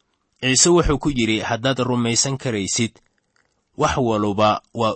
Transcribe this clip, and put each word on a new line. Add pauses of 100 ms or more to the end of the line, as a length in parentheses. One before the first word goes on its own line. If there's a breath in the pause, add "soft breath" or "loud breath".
(400)
Ciise
wuxuu
ku
yidhi,
"Haddaad
rumaysan
karaysid, (840)
wax
waluba (140)
waa